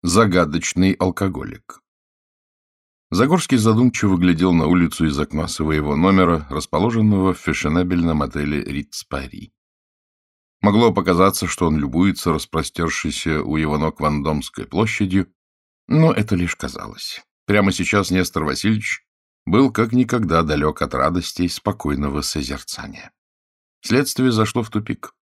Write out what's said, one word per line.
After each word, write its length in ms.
Загадочный 880
алкоголик. 880
Загорский 480
задумчиво 580
глядел 380
на 100
улицу 400
из 140
окна 280
своего 480
номера, 540
расположенного 880
в 40
фешенебельном 840
отеле 420
«Ритц 400
Пари». 480
Могло 280
показаться, 560
что 200
он 100
любуется 560
распростёршейся 1080
у 140
его 200
ног 240
Вандомской 640
площадью, 680
но 240
это 240
лишь 220
казалось. 640
Прямо 280
сейчас 380
Нестор 340
Васильевич 600
был 260
как 220
никогда 500
далёк 380
от 140
радости 480
и 60
спокойного 720
созерцания. 880
Следствие 500
зашло 300
в 80
тупик. 440